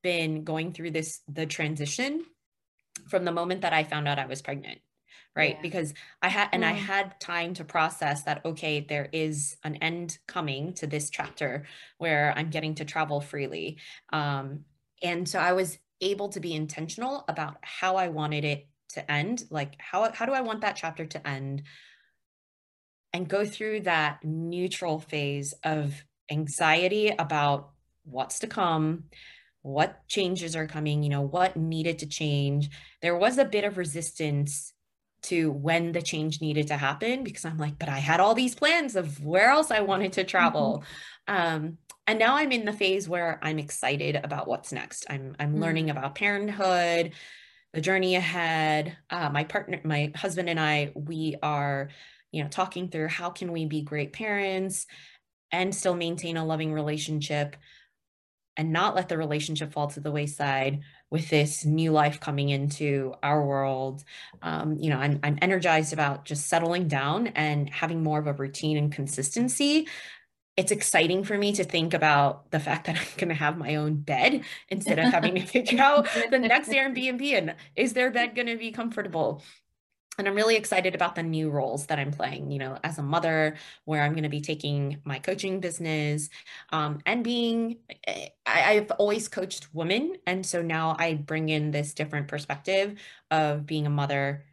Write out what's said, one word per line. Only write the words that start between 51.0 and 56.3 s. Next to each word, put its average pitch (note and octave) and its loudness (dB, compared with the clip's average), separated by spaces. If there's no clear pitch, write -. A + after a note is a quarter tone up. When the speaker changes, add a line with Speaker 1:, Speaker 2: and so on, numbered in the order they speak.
Speaker 1:
are, C#3+ -2
you D#3 -2
know, C#3+ -4
talking F#3 -4
through D#3 -2
how F3 -4
can F3+ -6
we D#3+ -2
be D3+ -2
great D3 -4
parents G3 -2
and F#3 0
still F3+ 0
maintain E3+ -2